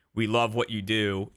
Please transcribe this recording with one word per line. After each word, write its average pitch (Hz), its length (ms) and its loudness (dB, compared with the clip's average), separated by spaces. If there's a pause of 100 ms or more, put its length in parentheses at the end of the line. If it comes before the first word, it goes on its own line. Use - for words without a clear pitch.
(140)
We 113 140 0
love 113 260 2
what 117 160 0
you 110 140 -6
do 101 540 0